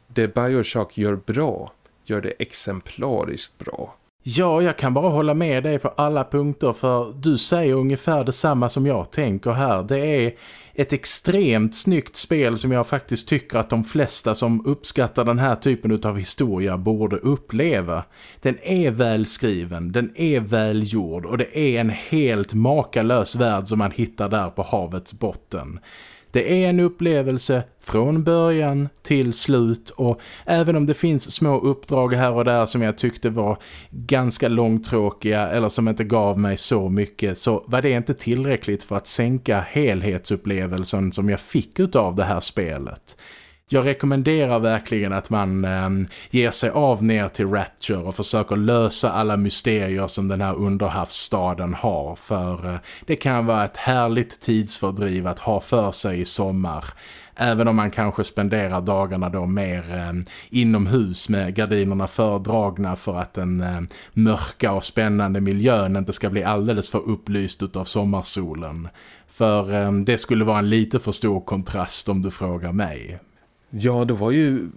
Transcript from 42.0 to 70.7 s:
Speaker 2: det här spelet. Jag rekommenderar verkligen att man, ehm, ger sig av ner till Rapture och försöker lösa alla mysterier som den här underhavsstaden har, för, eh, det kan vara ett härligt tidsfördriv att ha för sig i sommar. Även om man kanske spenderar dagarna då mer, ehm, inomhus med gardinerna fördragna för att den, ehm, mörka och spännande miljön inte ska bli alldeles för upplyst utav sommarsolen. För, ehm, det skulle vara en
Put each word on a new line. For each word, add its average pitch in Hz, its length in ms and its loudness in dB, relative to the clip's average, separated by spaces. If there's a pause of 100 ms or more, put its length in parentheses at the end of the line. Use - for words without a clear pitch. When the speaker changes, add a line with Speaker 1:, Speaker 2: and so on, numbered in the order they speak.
Speaker 2:
det 98 100 0
här 90 160 0
spelet. - 760 -6 (520)
Jag 131 180 2
rekommenderar 139 720 2
verkligen 110 540 0
att 95 180 -4
man, 95 340 0
ehm, 95 420 0 (240)
ger 120 200 2
sig 117 200 -2
av 127 340 2
ner 107 240 2
till 101 180 -2
Rapture 98 520 -2
och 90 160 -6
försöker 104 420 -2
lösa 113 560 2
alla 104 240 0
mysterier 98 720 0
som 98 220 -4
den 98 120 -2
här 95 140 -2
underhavsstaden 92 1200 -2
har, 85 420 -4
för, 90 580 -4
eh, 90 40 -8 (280)
det 156 100 0
kan 123 300 0
vara 110 180 2
ett - 120 -6
härligt 120 640 0
tidsfördriv 98 880 -2
att 90 120 -4
ha 107 220 -2
för 107 300 0
sig 92 300 -4
i 87 40 -2
sommar. 95 600 -2 (500)
Även 117 340 2
om 113 80 4
man 104 140 2
kanske 104 340 -2
spenderar 98 560 -2
dagarna 92 480 0
då 90 180 -2
mer, 90 480 -2
ehm, 87 300 -6 (260)
inomhus 110 800 2
med 98 260 0
gardinerna 98 520 0
fördragna 101 880 0
för 90 200 -6
att 87 180 -6
den, 90 260 -2
ehm, 90 280 -4 (240)
mörka 110 600 2
och 98 120 -2
spännande 104 560 0
miljön 101 560 2
inte 98 160 -2
ska - 180 -4
bli 98 140 -2
alldeles 104 460 0
för - 180 -2
upplyst 101 540 -4
utav 92 220 -6
sommarsolen. 87 1040 -4 (400)
För, 104 440 2
ehm, 101 320 2
det 113 140 2
skulle 110 260 2
vara 107 140 2
en 104 120 2